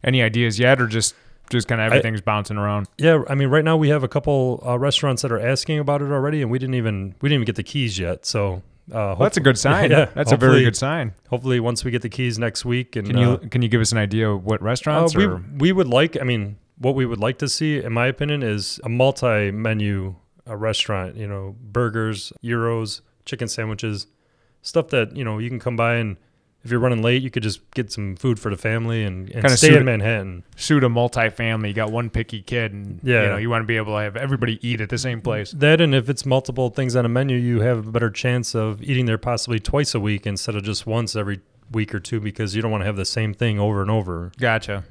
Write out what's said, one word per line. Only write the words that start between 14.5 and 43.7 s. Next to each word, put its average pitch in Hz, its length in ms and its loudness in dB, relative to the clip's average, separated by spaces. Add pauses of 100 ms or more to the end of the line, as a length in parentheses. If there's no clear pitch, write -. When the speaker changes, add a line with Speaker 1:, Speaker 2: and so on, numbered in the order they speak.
Speaker 1:
restaurants 151 540 0
Speaker 2:
uh, 160 60 2
we, 202 60 6
Speaker 1:
or 180 180 -4 (120)
Speaker 2:
we 147 140 4
would 185 160 2
like, 147 340 2
I 135 40 -4
mean, 104 320 -2 (200)
what 131 200 0
we 131 100 2
would 117 140 -4
like 123 180 0
to 143 100 -2
see, 151 300 0
in 117 140 -4
my 120 160 2
opinion, 147 340 -2
is 104 400 -4
a - 60 -6
multi-menu, 107 1300 0 (340)
uh, 110 80 -10
restaurant, 104 600 -2
you 107 100 -8
know, 98 340 -10
burgers, 110 720 -4 (100)
gyros, 117 600 -4 (220)
chicken 113 240 -8
sandwiches, 107 580 -6 (560)
stuff - 260 -2
that, 123 280 -2
you 139 80 -6
know, 107 140 -4
you 113 100 -6
can 123 120 -8
come 120 160 -4
by 117 180 2
and 107 220 -2 (480)
if 117 60 -8
you're 120 100 2
running 120 220 2
late, 123 200 2
you 131 80 -6
could 120 120 -4
just - 300 -4
get 117 200 -6
some 98 240 -6
food 120 220 0
for 107 120 -4
the 98 60 -2
family 113 480 -2
and, 92 220 -6
and - 160 -16
Speaker 1:
Kinda 135 140 6
Speaker 2:
stay 156 120 6
Speaker 1:
suit 151 80 10
Speaker 2:
in 143 60 8
Speaker 1:
a - 20 4
Speaker 2:
Manhattan. 104 600 -2 (120)
Speaker 1:
suit 147 260 2
a 127 60 4
multifamily. 113 800 0
You 101 60 -4
got 110 180 -2
one 117 160 -4
picky 113 320 -6
kid 113 320 -4
and, 101 300 -10
Speaker 2:
Yeah. 123 200 4
Speaker 1:
you 104 60 4
know, 98 80 0
you 113 140 -2
wanna 113 140 0
be 113 120 0
able 107 180 -2
to 104 80 0
have 104 140 -6
everybody 123 500 -2
eat 117 140 -2
at 104 80 -4
the 123 80 -4
same 117 240 -4
place. 107 320 -4
Speaker 2:
That, 156 300 4
and 147 120 4
if 123 140 2
it's 139 160 -4
multiple 131 460 0
things 127 260 -2
on 123 80 2
a 117 40 2
menu, 127 280 0
you 120 240 0
have 113 260 0
a 110 40 -10
better 113 200 0
chance 123 440 -2
of 110 280 -2
eating 127 220 0
there 110 140 0
possibly 117 420 -2
twice 143 340 -2
a 117 60 0
week 104 260 -2
instead 104 300 -4
of 101 60 -4
just 101 240 -6
once 113 280 -2
every 101 260 -4 (300)
week 110 240 -2
or 104 60 -2
two 117 180 -4
because 104 380 -4
you 110 60 0
don't 113 80 0
wanna 101 160 0
have 104 100 -2
the 95 80 -2
same 107 300 -2
thing 110 260 0
over 101 220 0